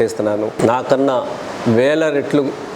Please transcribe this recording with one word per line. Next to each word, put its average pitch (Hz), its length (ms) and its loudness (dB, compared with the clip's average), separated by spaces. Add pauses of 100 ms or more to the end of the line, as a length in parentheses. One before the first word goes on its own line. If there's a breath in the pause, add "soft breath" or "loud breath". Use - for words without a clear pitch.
చేస్తున్నాను. 107 500 -2 (120)
నాకన్నా 127 600 2 (420)
వేల 143 420 4
రెట్లు 143 320 0 (340)